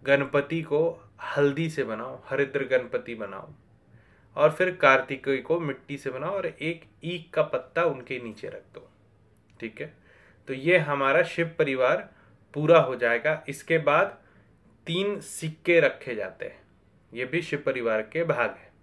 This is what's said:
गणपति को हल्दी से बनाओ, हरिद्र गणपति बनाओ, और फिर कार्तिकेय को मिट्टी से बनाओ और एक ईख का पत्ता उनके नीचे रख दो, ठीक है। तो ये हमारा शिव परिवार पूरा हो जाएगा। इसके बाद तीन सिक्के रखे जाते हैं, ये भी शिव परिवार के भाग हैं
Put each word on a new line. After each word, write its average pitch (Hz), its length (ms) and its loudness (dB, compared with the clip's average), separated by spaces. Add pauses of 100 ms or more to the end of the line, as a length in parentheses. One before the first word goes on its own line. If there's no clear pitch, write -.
गणपति 139 580 2
को 151 180 -2 (460)
हल्दी 143 440 2
से 151 140 -4
बनाओ, 113 420 -8
हरिद्र 135 420 -2
गणपति 120 480 -2
बनाओ, 98 340 -12 (840)
और 151 160 6
फिर 185 240 0
कार्तिकेय 135 640 2
को 160 200 -2
मिट्टी 143 380 -8
से 139 120 -8
बनाओ 147 260 -6
और 196 100 -4
एक 160 380 -8 (200)
ईख 170 300 -8
का 156 100 2
पत्ता - 420 -4
उनके 131 340 -4
नीचे 117 300 -12
रख - 140 -16 (100)
दो, - 140 -18 (720)
ठीक 113 220 -10
है। 156 120 -12 (540)
तो 139 60 -6
ये 147 260 4
हमारा 143 460 2
शिव 165 340 -4
परिवार 139 500 2 (440)
पूरा 156 260 8
हो 131 160 2
जाएगा। 120 540 0
इसके 160 300 -2
बाद 151 380 2 (680)
तीन 190 340 -2
सिक्के 165 580 0
रखे 135 360 0
जाते 95 300 -8
हैं, - 160 -16 (500)
ये 120 140 -6
भी 156 160 -4
शिव 147 240 -6
परिवार 113 380 0
के 160 220 -2
भाग 123 240 2
हैं - 220 -16 (120)